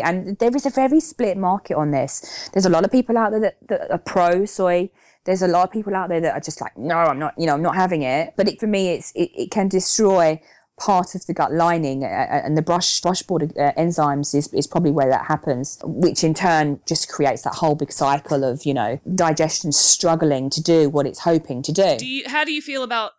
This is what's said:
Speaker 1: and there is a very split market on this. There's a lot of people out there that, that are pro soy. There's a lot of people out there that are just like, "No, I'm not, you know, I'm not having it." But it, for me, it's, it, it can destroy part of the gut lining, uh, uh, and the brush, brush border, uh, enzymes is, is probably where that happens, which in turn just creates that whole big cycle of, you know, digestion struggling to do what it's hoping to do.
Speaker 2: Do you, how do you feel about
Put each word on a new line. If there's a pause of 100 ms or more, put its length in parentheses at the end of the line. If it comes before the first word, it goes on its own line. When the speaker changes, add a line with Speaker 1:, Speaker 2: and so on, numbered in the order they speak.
Speaker 1:
and
there
is
a
very
split
market
on
this.
There's
a
lot
of
people
out
there
that, (120)
that
are
pro
soy. (340)
There's
a
lot
of
people
out
there
that
are
just
like,
"No,
I'm
not,
you
know,
I'm
not
having
it."
But
it,
for
me,
it's,
it,
it
can
destroy (380)
part
of
the
gut
lining,
uh,
uh,
and
the
brush,
brush
border, (140)
uh,
enzymes
is,
is
probably
where
that
happens,
which
in
turn
just
creates
that
whole
big
cycle
of,
you
know, (120)
digestion
struggling
to
do
what
it's
hoping
to
do.
Speaker 2:
Do
you,
how
do
you
feel
about